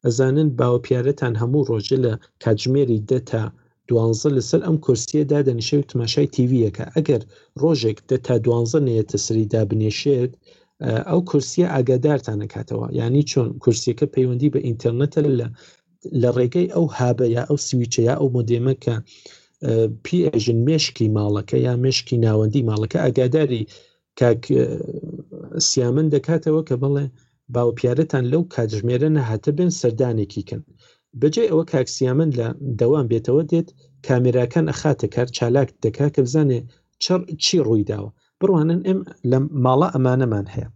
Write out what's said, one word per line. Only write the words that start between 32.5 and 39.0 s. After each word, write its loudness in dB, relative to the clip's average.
دەوام 2
بێتەوە 0
دێت، -2
کامێراکان 2
ئەخاتە -2
کار، -2
چالاک 0
دەکا -2
کە 0
بزانێ 2
چەر-، -2
چی 0
ڕووی 2
داوە. -6
بڕوانن 2
ئێم 0